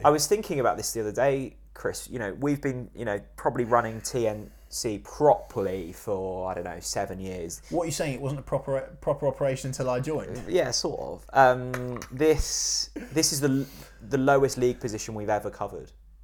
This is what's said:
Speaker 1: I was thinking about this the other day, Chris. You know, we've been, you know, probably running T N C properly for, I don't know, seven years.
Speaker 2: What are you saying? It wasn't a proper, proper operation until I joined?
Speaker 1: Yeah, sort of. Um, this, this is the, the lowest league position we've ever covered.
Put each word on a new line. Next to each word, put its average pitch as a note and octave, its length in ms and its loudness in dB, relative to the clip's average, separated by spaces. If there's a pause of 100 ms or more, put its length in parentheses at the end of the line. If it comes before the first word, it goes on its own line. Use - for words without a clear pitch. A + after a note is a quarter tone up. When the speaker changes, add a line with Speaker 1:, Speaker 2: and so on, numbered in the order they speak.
Speaker 1:
I D3 60 10
was D3 180 4
thinking G#3 320 0
about G#2 180 4
this G#2+ 160 -4
the A#2 80 -2
other G#2+ 100 -2
day, C3+ 440 2 (180)
Chris. - 360 -6
You A#2+ 100 -8
know, G2 200 -4
we've C#3+ 220 0
been, B2 320 -4
you A#2 120 -8
know, G2+ 140 -2 (180)
probably B2+ 260 0
running A2+ 380 2
T A#2 260 0
N G#2+ 240 -4 (180)
C G#2 300 -4
properly F#2+ 920 2
for, F#2 580 -4
I - 20 -4
don't F2+ 120 -6
know, E2+ 160 -8
seven F#2+ 380 -4
years. F#2 500 -8
Speaker 2:
What E3 140 0
are - 20 -2
you - 80 -4
saying? D3 220 -2
It A#2+ 60 -8
wasn't C#3 200 -4
a - 20 -16
proper, C3+ 380 -2 (180)
proper C#3+ 280 -2
operation C3+ 420 0
until B2+ 200 -2
I B2+ 120 0
joined? - 480 -4
Speaker 1:
Yeah, D#3+ 220 2
sort - 280 -2
of. - 340 -8
Um, B2+ 680 4 (120)
this, - 760 2 (240)
this D#3 180 2
is C#3 80 -2
the, C3+ 260 2 (440)
the C3 80 0
lowest C3+ 400 4
league B2 240 2
position A2 340 -6
we've G#2 140 -4
ever G#2 200 0
covered. G2 420 -8 (320)